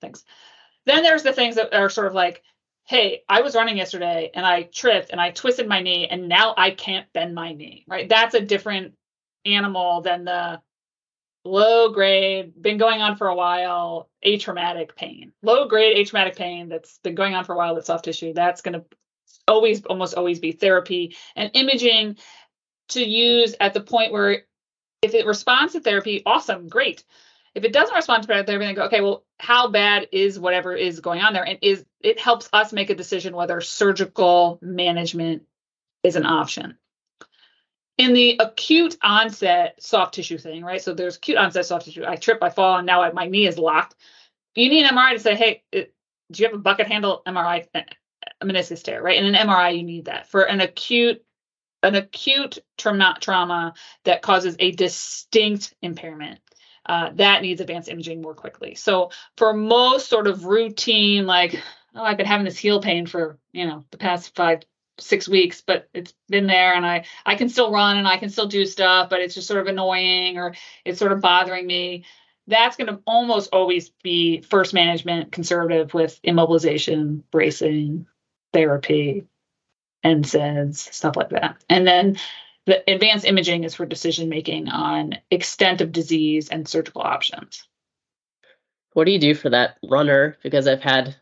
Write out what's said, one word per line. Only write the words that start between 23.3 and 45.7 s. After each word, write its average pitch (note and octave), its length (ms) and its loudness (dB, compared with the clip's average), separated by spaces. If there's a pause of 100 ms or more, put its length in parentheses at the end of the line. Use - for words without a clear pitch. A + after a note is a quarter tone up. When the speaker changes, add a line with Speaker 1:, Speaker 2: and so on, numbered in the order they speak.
Speaker 1:
at G3 160 0
the G#3 60 -4
point A3+ 300 -2
where G3+ 300 0 (640)
if A3 100 0
it A3 140 2
responds B3+ 460 0
to E4+ 60 -6
therapy, G3+ 460 -2
awesome, F#3+ 420 0
great. - 360 -2 (500)
If G3 100 -4
it A3 100 0
doesn't G4 220 4
respond C4 280 0
to G#3+ 40 -8
therapy, G3+ 300 0
then G3+ 160 -4
go, F#3+ 120 -2
"Okay, G3+ 160 2
well, G3+ 220 -2 (160)
how B3 280 4
bad G#3 440 2
is G3 280 0
whatever F3+ 360 -2
is F3 240 -4
going E3+ 220 -4
on G#3+ 120 2
there?" F3+ 140 -4
And F#3 140 -8
is, G3 240 0 (160)
it A3+ 180 0
helps A#3 340 0
us G#3+ 200 2
make G3 160 -4
a G3 60 -2
decision F3+ 400 -8
whether E3+ 260 -4
surgical F3 1040 2
management E3+ 800 -4 (580)
is F3+ 140 2
an E3+ 100 -2
option. - 500 -4 (1200)
In B3+ 160 4
the A#3+ 280 4
acute D#4+ 600 0
onset G#3 800 0
soft F#3+ 340 -2
tissue E3+ 220 -10
thing, E3 280 -16
right? F#3 160 -8
So F#3 120 -6
there's F3+ 220 -8
acute - 220 -4
onset F3+ 280 0
soft E3+ 200 -6
tissue. E3 200 -14
I E3+ 100 -6
trip, A3+ 260 0
I F3+ 80 0
fall, F#3 280 2
and F3+ 80 -4
now F3+ 160 4
I, F3 100 0
my F3 160 -6
knee G3 200 2
is D#3 100 -4
locked. D#3 380 0 (600)
You A#3+ 140 4
need D4+ 120 6
an C#4 80 4
M B3 80 2
R B3+ 120 6
I B3 40 0
to A3 60 -4
say, G#3+ 160 2
"Hey, A3 360 0